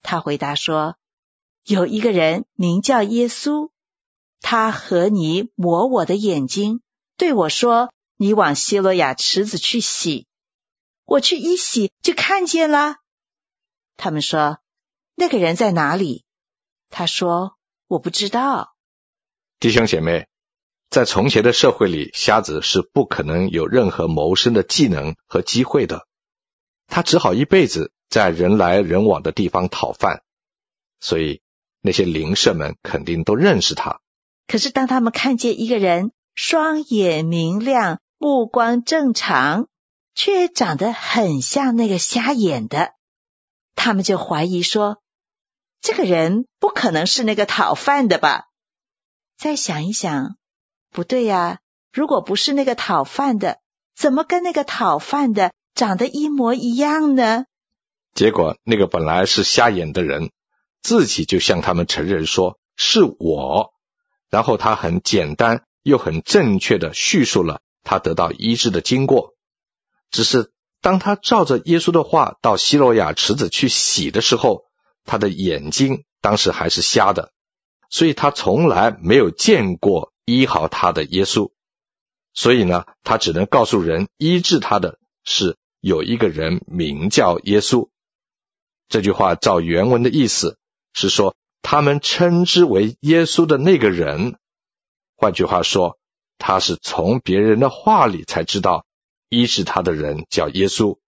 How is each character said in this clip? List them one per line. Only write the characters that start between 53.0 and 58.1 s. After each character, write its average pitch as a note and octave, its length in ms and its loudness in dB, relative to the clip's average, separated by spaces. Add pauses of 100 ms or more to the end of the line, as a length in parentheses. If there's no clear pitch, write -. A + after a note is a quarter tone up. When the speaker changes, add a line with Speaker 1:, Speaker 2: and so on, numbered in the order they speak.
Speaker 1:
饭 B3+ 360 -2
的， F#3+ 200 -4 (380)
怎 C#4+ 160 0
么 D4 100 0
跟 F4+ 220 -2
那 F4 80 -2
个 D4+ 100 -2
讨 F3+ 360 0
饭 C4+ 340 -2
的 F#3+ 200 0 (220)
长 G3+ 220 0
得 A#3 100 0
一 D4 220 -4
模 B3+ 260 0
一 A#3+ 220 -4
样 D4 400 2
呢？ A#3 300 0 (680)